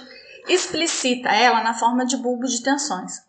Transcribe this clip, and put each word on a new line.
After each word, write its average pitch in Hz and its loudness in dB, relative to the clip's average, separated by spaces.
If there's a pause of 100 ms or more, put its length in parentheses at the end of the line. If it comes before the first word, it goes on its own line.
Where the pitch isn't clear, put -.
(480)
explicita 311 0
ela - 4
na - 0
forma 247 0
de 247 -2
bulbo 247 -2
de - -4
tensões. 214 -4